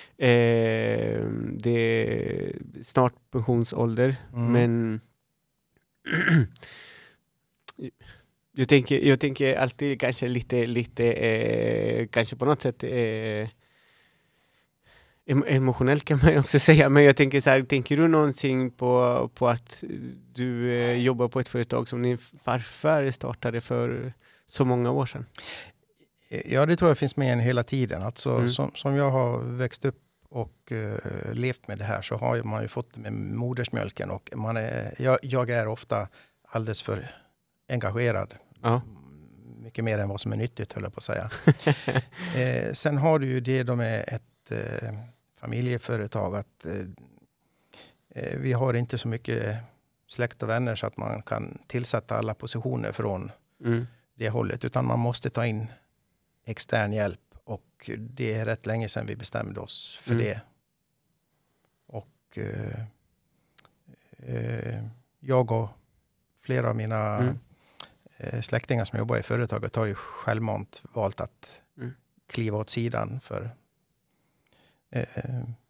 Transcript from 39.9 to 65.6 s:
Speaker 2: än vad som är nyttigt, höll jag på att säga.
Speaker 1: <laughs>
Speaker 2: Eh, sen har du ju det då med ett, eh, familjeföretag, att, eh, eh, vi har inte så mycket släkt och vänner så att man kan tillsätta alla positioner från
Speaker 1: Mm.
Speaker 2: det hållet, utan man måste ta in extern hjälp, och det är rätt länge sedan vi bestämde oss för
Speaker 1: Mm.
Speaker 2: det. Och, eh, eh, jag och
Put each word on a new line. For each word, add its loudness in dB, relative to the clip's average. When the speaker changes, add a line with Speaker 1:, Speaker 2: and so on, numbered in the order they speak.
Speaker 2:
än -2
vad -6
som -4
är -2
nyttigt, -6
höll -8
jag -10
på -14
att -10
säga. -6
Speaker 1:
<laughs> -
Speaker 2:
Eh, -2
sen 0
har 4
du 0
ju 0
det 0
då 0
med -2
ett, -12
eh, -6
familjeföretag, -4
att, -10
eh, -6
eh, -6
vi -2
har 2
inte -2
så -4
mycket -4
släkt -4
och -4
vänner -2
så -4
att -8
man -6
kan -6
tillsätta -4
alla -4
positioner -6
från -4
Speaker 1:
Mm. 0
Speaker 2:
det -4
hållet, -2
utan 0
man 2
måste -2
ta -2
in -4
extern -2
hjälp, -2
och -14
det -6
är -4
rätt -4
länge -4
sedan -4
vi -8
bestämde -8
oss -12
för -4
Speaker 1:
Mm. 0
Speaker 2:
det. -4
Och, -16
eh, -8
eh, -6
jag 0
och -2